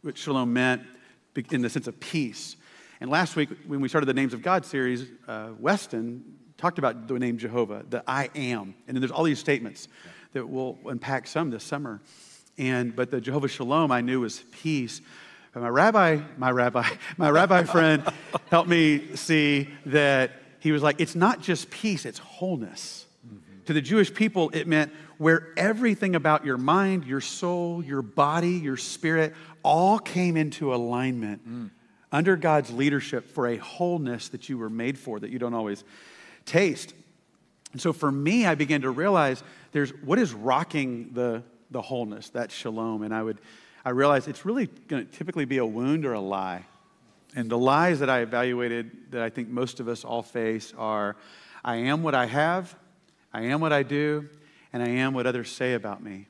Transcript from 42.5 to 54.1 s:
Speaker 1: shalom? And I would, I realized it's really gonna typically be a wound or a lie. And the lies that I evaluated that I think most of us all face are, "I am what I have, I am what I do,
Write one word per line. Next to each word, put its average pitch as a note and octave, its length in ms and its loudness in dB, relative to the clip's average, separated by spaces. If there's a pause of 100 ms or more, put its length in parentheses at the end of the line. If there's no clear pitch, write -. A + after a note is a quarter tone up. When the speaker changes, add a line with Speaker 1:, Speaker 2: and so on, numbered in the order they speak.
Speaker 1:
shalom? A2+ 500 -6
And G#2+ 120 -6
I A2 100 -2
would, A2 160 -6 (440)
I C3 60 -2
realized C3+ 380 4
it's - 180 -10
really A3+ 220 -2 (200)
gonna C3 180 -4
typically D#3+ 400 -6
be C3+ 120 -2
a B2 80 2
wound C3 400 0
or B2 80 -2
a G#2+ 60 -2
lie. F#2+ 460 -4 (720)
And A#2 140 -4
the A#2+ 80 0
lies D3 420 4
that C3+ 120 0
I B2+ 80 4
evaluated A#2+ 920 -2
that A#2+ 120 -4
I A2+ 60 -4
think A2+ 200 -8
most B2 300 -4
of A#2 80 -6
us A#2 180 -8
all A#2 160 -6
face A2 560 -4
are, G#2+ 380 -2 (500)
"I A#2+ 120 -2
am C#3 260 0
what D3+ 100 0
I B2 140 2
have, E3 480 -2 (580)
I A2+ 120 -6
am C#3 140 0
what D#3+ 140 2
I C#3+ 80 4
do, D3 480 -2 (420)